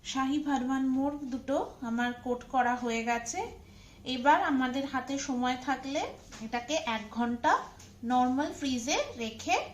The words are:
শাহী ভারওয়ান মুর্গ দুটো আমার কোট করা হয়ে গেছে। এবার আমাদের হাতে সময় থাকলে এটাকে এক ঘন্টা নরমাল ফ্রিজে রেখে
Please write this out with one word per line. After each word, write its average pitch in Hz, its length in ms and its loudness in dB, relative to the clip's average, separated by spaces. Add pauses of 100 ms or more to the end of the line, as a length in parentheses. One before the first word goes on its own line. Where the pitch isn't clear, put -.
শাহী 269 340 2
ভারওয়ান 262 480 2
মুর্গ 277 360 2
দুটো 269 580 -2
আমার 240 320 0
কোট 240 300 -4
করা 247 320 2
হয়ে 233 280 -2
গেছে। 240 440 -2 (560)
এবার 262 400 4
আমাদের 269 420 2
হাতে 277 340 -4
সময় 254 460 0
থাকলে 269 340 -2 (420)
এটাকে 240 320 -4
এক 220 360 -2
ঘন্টা 240 580 2 (360)
নরমাল 254 500 4
ফ্রিজে 277 500 0 (160)
রেখে 226 340 -2 (200)